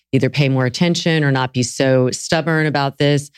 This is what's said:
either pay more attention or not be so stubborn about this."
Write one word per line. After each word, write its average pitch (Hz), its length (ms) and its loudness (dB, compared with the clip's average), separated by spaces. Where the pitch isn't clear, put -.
either 131 160 2
pay 143 180 0
more 131 180 0
attention 165 600 0
or 139 80 2
not 127 200 -2
be 123 100 0
so 131 480 2
stubborn 160 540 -2
about 143 320 -2
this." 147 400 0